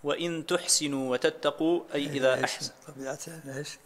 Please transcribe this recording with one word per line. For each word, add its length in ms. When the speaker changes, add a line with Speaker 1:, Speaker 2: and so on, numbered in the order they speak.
Speaker 1:
"وإن 440
تحسنوا 640
وتتقوا"، 720
أي 60
Speaker 2:
إيه، 100
Speaker 1:
إذا 240
Speaker 2:
إيش 100
Speaker 1:
أحسن، 280
Speaker 2:
طبيعتها؟ 720
إيش؟ 280